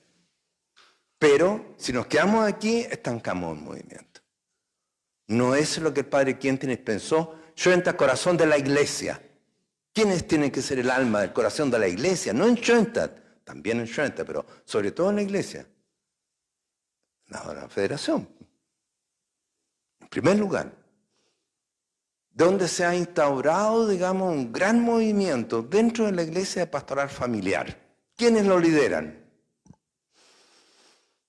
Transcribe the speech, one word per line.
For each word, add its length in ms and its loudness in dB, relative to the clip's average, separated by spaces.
pero 600 2
si 160 -6
nos 160 -4
quedamos 360 2
aquí, 360 0
estancamos 760 -6
el 60 -14
movimiento. 460 -18
No 260 2
es 240 0
lo 140 -2
que 80 -2
el 60 -6
padre 320 0
Quintenes 400 -4
pensó, 600 -2
Schoenstatt, 420 2
corazón 400 2
de 100 4
la 100 4
iglesia. 640 -2
¿Quiénes 340 0
tienen 240 2
que 120 -4
ser 160 -4
el 120 0
alma 300 2
del 120 -2
corazón 380 0
de 80 0
la 80 2
iglesia? 460 -2
No 140 2
en 100 4
Schoenstatt, 880 -2
también 360 -4
en 60 -6
Schoenstatt, 400 -4
pero 200 -8
sobre 280 -2
todo 180 0
en 60 0
la 60 -2
iglesia. 460 -6
La, 260 -14
la 160 -14
federación. 580 -2
En 80 -20
primer 300 2
lugar, 340 -4
donde 360 4
se 200 -2
ha 80 2
instaurado, 920 0
digamos, 480 0
un 160 -4
gran 300 2
movimiento 800 0
dentro 460 2
de 60 0
la 100 -2
iglesia 400 -4
de 60 -4
pastoral 420 -4
familiar. 640 -4
¿Quiénes 300 4
lo 120 6
lideran? 680 2